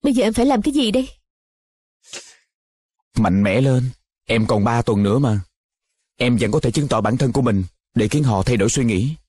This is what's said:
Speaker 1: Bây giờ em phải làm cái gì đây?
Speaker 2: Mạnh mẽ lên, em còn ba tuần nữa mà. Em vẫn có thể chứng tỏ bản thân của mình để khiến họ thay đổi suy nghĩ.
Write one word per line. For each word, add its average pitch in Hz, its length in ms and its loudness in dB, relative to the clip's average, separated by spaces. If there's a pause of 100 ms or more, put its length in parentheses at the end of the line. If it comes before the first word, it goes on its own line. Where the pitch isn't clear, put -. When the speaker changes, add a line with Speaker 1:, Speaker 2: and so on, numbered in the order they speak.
Speaker 1:
Bây 285 100 0
giờ 233 100 2
em 220 100 0
phải 240 120 0
làm 262 160 2
cái 285 120 -2
gì 262 180 0
đây? 262 180 -2 (2000)
Speaker 2:
Mạnh 98 260 2
mẽ 104 180 2
lên, 127 280 0 (360)
em 113 220 0
còn 104 160 0
ba 117 180 0
tuần 101 220 0
nữa 104 160 2
mà. 107 220 0 (760)
Em 123 220 0
vẫn 104 140 0
có 151 80 0
thể 120 120 -2
chứng 147 160 -2
tỏ 110 140 0
bản 107 160 0
thân 127 140 0
của 135 100 0
mình 104 220 0 (320)
để 110 120 0
khiến 147 160 0
họ 104 200 2
thay 123 140 0
đổi 101 120 2
suy 131 160 -2
nghĩ. 117 300 0 (140)